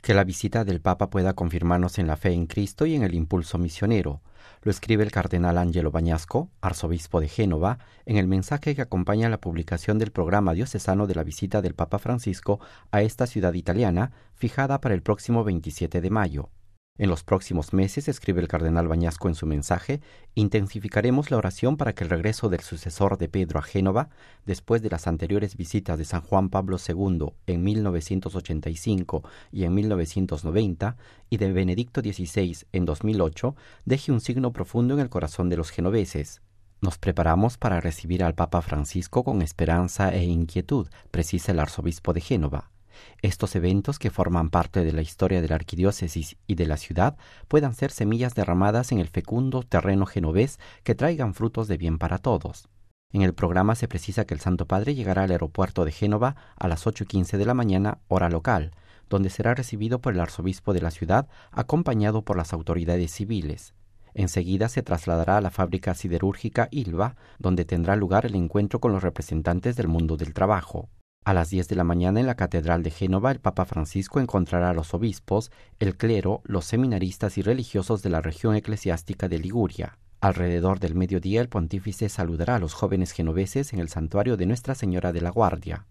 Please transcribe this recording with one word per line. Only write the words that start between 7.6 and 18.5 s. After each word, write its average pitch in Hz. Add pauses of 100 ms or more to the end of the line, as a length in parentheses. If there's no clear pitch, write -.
en 107
el 95
mensaje 95
que 131
acompaña 104
la 107
publicación 85
del 107
programa 90
diocesano 101
de 92
la 82
visita 95
del 87
Papa 85
Francisco 104 (320)
a 104
esta 113
ciudad 90
italiana, 95 (220)
fijada 139
para 110
el 87
próximo 113
veintisiete 85
de 92
mayo. 87 (480)
"En 101
los 80
próximos 90
meses", 95
escribe 87
el 85
cardenal 82